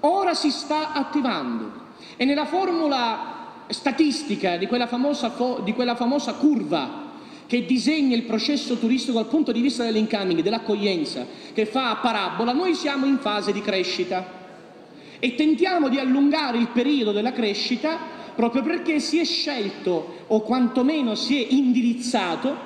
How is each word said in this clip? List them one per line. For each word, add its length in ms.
Ora 340
si 160
sta 420
attivando. 760
E 80
nella 220
formula 1200
statistica 880
di 100
quella 180
famosa 460
fo-, 320
di 100
quella 220
famosa 380
curva 720
che 180
disegna 500
il 80
processo 540
turistico 400
dal 100
punto 240
di 100
vista 220
dell'incoming, 580
dell'accoglienza, 840
che 140
fa 240
a 60
parabola, 580
noi 220
siamo 320
in 100
fase 340
di 100
crescita 600
e 160
tentiamo 560
di 80
allungare 600
il 80
periodo 440
della 200
crescita 680
proprio 240
perché 400
si 180
è 60
scelto, 1000
o 140
quantomeno 760
si 280
è 60
indirizzato 1040